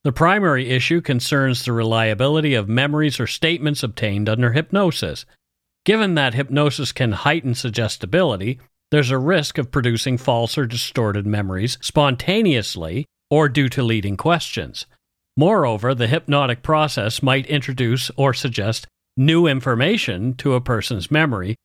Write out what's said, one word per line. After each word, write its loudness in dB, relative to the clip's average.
The 0
primary 2
issue 2
concerns 0
the -2
reliability 2
of 0
memories 0
or -2
statements -2
obtained -2
under 2
hypnosis. -2
Given 2
that 2
hypnosis 0
can 0
heighten 0
suggestibility, -2
there's 4
a 2
risk 0
of -4
producing 0
false 0
or 2
distorted -2
memories -2
spontaneously 0
or 4
due 2
to -2
leading 0
questions. -4
Moreover, 2
the 0
hypnotic 0
process 0
might 2
introduce -2
or 2
suggest -4
new 4
information 0
to 0
a 2
person's -4
memory, 0